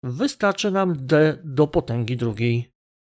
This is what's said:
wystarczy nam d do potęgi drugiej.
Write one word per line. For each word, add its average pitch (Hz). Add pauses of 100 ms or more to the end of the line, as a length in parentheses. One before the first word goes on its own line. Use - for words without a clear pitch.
wystarczy 196
nam 180
d 156
do 147
potęgi 123
drugiej. 117 (360)